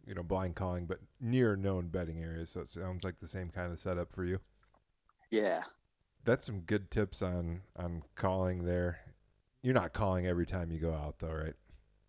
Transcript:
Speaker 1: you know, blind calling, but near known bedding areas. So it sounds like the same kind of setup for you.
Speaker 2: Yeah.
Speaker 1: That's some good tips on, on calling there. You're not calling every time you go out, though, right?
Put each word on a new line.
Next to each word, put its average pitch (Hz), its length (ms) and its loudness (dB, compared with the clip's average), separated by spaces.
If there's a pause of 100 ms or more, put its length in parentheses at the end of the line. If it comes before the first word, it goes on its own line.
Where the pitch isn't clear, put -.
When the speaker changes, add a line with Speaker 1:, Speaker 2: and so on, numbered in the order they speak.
Speaker 1:
you 104 80 -8
know, 90 80 -4
blind 90 340 0
calling, 90 300 0
but 90 140 -4 (200)
near 120 360 4
known 95 320 2
bedding 82 340 -2
areas. 82 280 -6
So 90 100 -8
it 71 80 -8
sounds 92 360 -6
like 90 160 -6
the 82 80 -10
same 90 220 -4
kind 87 220 -4
of 85 80 -8
setup 87 320 -2
for 92 120 -2
you. 90 160 0 (920)
Speaker 2:
Yeah. 95 340 4 (600)
Speaker 1:
That's 120 220 2
some 101 140 -6
good 98 300 0
tips 107 320 0
on, 87 400 -2 (140)
on 87 260 -4 (120)
calling 92 500 2
there. 87 360 2 (640)
You're 127 120 4
not 90 180 4
calling 92 340 2
every 87 200 2
time 87 240 -2
you 82 80 -2
go 80 160 0
out, 76 240 -6
though, 80 140 -4
right? 78 220 -4 (540)